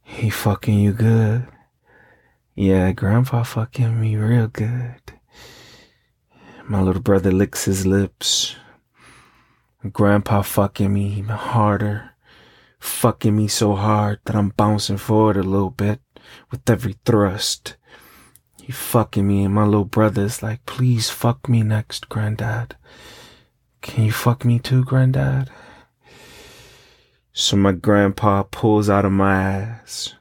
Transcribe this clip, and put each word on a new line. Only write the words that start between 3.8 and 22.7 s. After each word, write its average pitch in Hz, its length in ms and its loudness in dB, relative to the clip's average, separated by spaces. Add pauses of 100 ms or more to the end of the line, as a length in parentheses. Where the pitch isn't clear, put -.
me 107 140 0
real 110 320 2
good." 120 680 -6 (1500)
My 101 180 -2
little 92 200 0
brother 98 300 2
licks 95 340 0
his 95 200 -2
lips. - 720 0 (1400)
Grandpa 101 500 2
fucking 101 520 -2
me 101 140 0
even 101 280 -6
harder. 104 760 -2 (680)
Fucking - 560 0
me 107 120 2
so 104 280 0
hard 104 500 0
that 107 100 -4
I'm 101 140 2
bouncing 104 480 0
forward 107 380 2
a 98 80 0
little 95 280 0
bit 104 280 -2 (520)
with - 180 -4
every 113 260 0 (100)
thrust. 104 720 0 (840)
He - 100 -14
fucking 104 560 0
me, 98 160 2
and 98 100 0
my 107 120 2
little 104 180 4
brother's 104 580 0
like, 110 240 -8
"Please 123 440 0
fuck - 400 -4
me 117 140 4
next, 107 440 -4
Granddad. 110 680 -6 (1040)